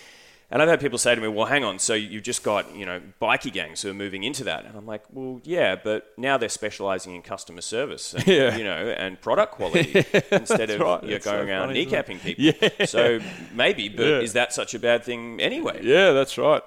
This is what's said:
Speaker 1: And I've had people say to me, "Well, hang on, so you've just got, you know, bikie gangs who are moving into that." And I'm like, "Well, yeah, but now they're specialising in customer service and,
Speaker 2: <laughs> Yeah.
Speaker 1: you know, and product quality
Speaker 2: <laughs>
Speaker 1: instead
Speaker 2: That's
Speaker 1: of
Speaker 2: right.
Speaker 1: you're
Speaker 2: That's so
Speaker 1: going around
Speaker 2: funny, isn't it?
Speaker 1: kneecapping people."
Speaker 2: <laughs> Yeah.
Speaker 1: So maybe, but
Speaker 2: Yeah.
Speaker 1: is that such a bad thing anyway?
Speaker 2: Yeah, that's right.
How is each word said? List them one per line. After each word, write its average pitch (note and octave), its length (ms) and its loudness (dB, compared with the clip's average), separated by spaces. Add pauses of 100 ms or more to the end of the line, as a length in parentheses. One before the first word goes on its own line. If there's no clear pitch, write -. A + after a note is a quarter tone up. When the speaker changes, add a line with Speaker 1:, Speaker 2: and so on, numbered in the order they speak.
(520)
Speaker 1:
And C3+ 80 2
I've D#3+ 80 4
had D#3 120 4
people B2 180 -2
say A#2+ 160 4
to A2+ 60 0
me, A2 80 -2
"Well, G#2+ 180 0
hang C#3 160 2
on, F#2+ 160 -4
so A2+ 160 0
you've G#2+ 300 -4
just A#2+ 180 -4
got, G2+ 320 0
you G2 100 -12
know, F2+ 160 -6 (220)
bikie A#2+ 300 0
gangs E2 300 -6
who G2+ 80 -6
are F#2+ 40 -6
moving G2 300 -6
into C#3 180 -6
that." D#2 220 -4
And G#2+ 120 -20
I'm G#2 80 -16
like, A2 280 -12
"Well, C3 320 -10
yeah, C#3+ 320 2
but G#2+ 400 -4
now C3+ 220 0
they're A2+ 100 -2
specialising F#2+ 640 -6
in F2 80 -14
customer F2 380 -12
service A2+ 540 -6
and, F2+ 120 -4
Speaker 2:
<laughs> - 0 -
Yeah. C3+ 300 6
Speaker 1:
you A2+ 80 -4
know, F#2+ 340 -4
and F#2 220 -8
product D#3 320 2
quality G2+ 420 0
Speaker 2:
<laughs> F3+ 180 2 (200)
Speaker 1:
instead F3 360 2
Speaker 2:
That's G#2+ 40 0
Speaker 1:
of G#2+ 80 0
Speaker 2:
right. D#3+ 240 2
Speaker 1:
you're G#2 80 -8
Speaker 2:
That's G2+ 120 -4
so G#2 120 -2
Speaker 1:
going G2+ 140 -4
around F#2+ 180 -2
Speaker 2:
funny, C3+ 140 -2
isn't G3+ 120 -4
it? D3 100 0
Speaker 1:
kneecapping F#2 160 -12
people." G2 240 0
Speaker 2:
<laughs> D#3+ 360 4
Yeah. G3+ 60 2
Speaker 1:
So A#2+ 340 2 (340)
maybe, B2 360 0
but A#2 140 -2
Speaker 2:
Yeah. D3 140 4
Speaker 1:
is A#2 140 -2
that A#2+ 200 2
such G#2+ 220 -4
a A#2 60 -8
bad A#2 240 4
thing A#2 360 -8
anyway? G3 440 -2
Speaker 2:
Yeah, E3+ 260 8
that's C3+ 260 4
right. C3+ 300 4